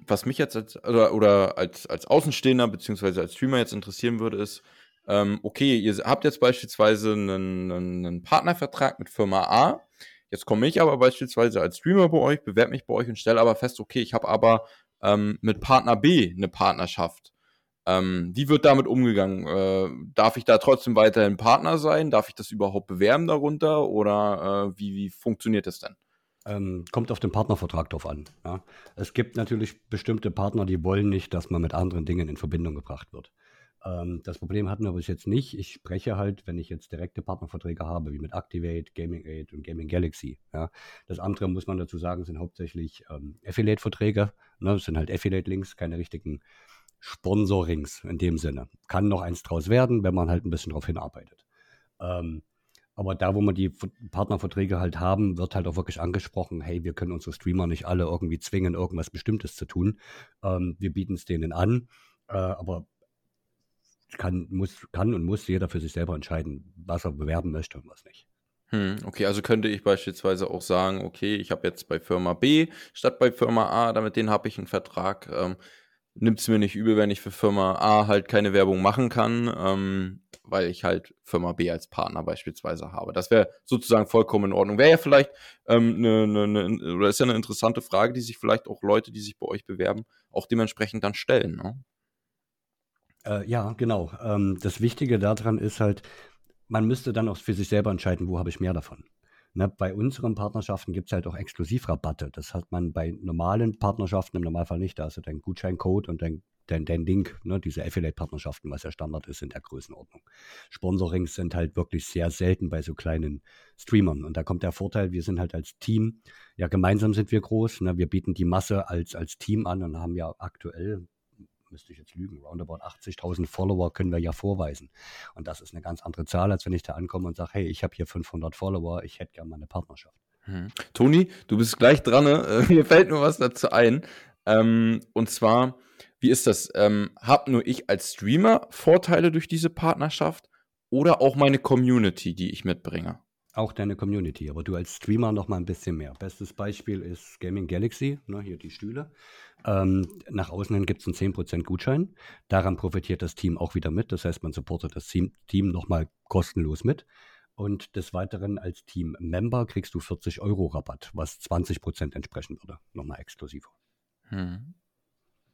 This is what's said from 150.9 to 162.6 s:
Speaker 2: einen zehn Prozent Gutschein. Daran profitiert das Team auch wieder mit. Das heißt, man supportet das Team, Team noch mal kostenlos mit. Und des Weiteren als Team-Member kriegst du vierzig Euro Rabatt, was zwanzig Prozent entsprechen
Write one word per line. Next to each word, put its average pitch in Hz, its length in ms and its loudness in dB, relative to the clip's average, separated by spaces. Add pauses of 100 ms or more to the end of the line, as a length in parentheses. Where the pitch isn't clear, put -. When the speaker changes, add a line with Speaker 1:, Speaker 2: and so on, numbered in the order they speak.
Speaker 2:
einen 87 80 -2
zehn 95 200 -2
Prozent 87 320 -4
Gutschein. 135 500 -2 (320)
Daran 95 300 2
profitiert 90 440 -4
das 87 140 -6
Team 85 220 -2
auch - 180 -4
wieder 80 160 -2
mit. 95 220 -2
Das 87 100 -4
heißt, 85 180 -4
man 78 120 -8
supportet - 420 -8
das 73 120 -10
Team, 92 260 0 (140)
Team 98 200 2
noch 87 220 -4
mal 82 180 0 (220)
kostenlos 82 560 0
mit. 143 200 0 (480)
Und 101 440 -8
des - 160 -8
Weiteren 95 440 -6
als - 280 -10
Team-Member 90 800 -4
kriegst - 280 -8
du 87 60 -6
vierzig - 400 -8
Euro 98 280 0
Rabatt, - 460 -10
was - 280 -8
zwanzig - 400 -4
Prozent - 340 -6
entsprechen - 460 -12